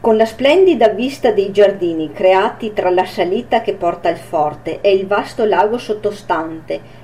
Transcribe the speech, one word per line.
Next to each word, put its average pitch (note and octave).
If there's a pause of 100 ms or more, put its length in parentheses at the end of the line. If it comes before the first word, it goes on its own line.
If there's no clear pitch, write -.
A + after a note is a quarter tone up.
Con A3
la A3+
splendida C#4
vista A#3+
dei G3
giardini F3
creati G#3
tra F#3
la F3+
salita G#3
che G3
porta E3+
al E3+
forte D3+
e G3+
il F#3+
vasto G#3+
lago G#3
sottostante, E3 (260)